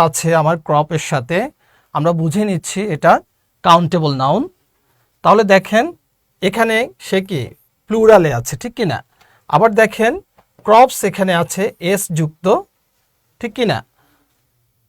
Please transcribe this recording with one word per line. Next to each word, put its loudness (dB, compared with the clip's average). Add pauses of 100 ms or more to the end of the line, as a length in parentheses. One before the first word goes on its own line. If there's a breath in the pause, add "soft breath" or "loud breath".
আছে -4 (120)
আমার 0 (120)
ক্রপের 0
সাথে, -4 (600)
আমরা 0 (100)
বুঝে -2
নিচ্ছি -6 (160)
এটা 4 (540)
কাউন্টেবল 2 (100)
নাউন। 0 (800)
তাহলে 4 (100)
দেখেন 2 (640)
এখানে -2 (320)
সে -2 (100)
কি -4 (460)
প্লুরালে 4
আছে, -8
ঠিক -10
কি -2
না? -6 (560)
আবার 4 (120)
দেখেন 0 (520)
ক্রপস 4 (120)
এখানে -2
আছে -6 (280)
এস -2 (160)
যুক্ত, -4 (960)
ঠিক -10
কি -2
না? -4 (1120)